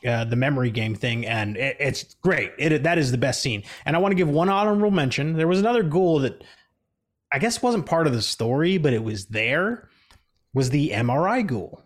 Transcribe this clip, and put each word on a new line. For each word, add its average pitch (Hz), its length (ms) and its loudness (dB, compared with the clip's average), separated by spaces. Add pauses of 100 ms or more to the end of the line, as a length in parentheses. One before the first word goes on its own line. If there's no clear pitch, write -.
uh, 117 200 0
the 117 120 -2
memory 127 360 0
game 110 240 -2
thing, 117 320 -4
and 107 280 -2
it, 131 240 -4
it's - 440 -4
great. 151 340 0
It, 151 240 2
that 170 160 2
is 135 140 2
the 123 80 0
best 127 240 -2
scene. 107 180 -4 (240)
And 147 100 0
I 170 40 2
wanna 196 160 2
give 180 120 2
one 160 220 2
honorable 208 400 2
mention. 151 440 0
There 160 140 0
was 185 120 2
another 226 240 2
ghoul 165 360 2
that 127 240 -2 (880)
I 143 60 -2
guess 220 240 -2
wasn't 233 240 0
part 165 220 2
of 131 60 2
the 113 100 -2
story, 151 560 0
but 147 120 2
it 113 120 0
was 110 240 -6
there, 139 600 -2 (640)
was 131 180 0
the 147 220 0
M 117 180 0
R 151 160 2
I 240 160 0
ghoul. 117 420 -6